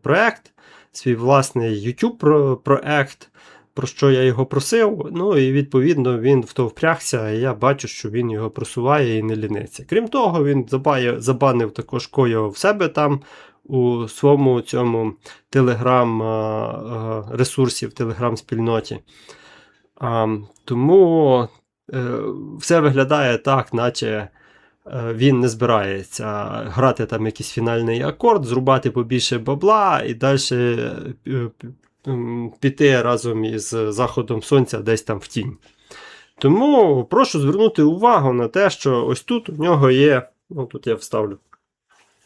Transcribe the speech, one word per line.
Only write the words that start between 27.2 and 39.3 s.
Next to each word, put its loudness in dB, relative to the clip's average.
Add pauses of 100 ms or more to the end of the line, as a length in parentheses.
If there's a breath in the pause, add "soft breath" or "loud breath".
якийсь -8
фінальний -2
акорд, 0
зрубати 0
побільше -2
бабла 0
і -6
дальше, 0 (720)
е, -4
п-, -18 (400)
м, -6
піти 2
разом -2
із -6 (120)
заходом -4
сонця 0
десь 0
там -8
в -18
тінь. -8 (800 loud breath)
Тому 4
прошу 2
звернути 2
увагу 4
на 0
те, 2
що -2
ось -2
тут -4